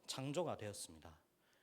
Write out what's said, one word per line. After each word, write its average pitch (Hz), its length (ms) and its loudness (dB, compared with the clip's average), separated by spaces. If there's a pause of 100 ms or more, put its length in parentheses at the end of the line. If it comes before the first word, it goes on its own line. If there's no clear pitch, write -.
창조가 139 500 2
되었습니다. 85 580 -6 (480)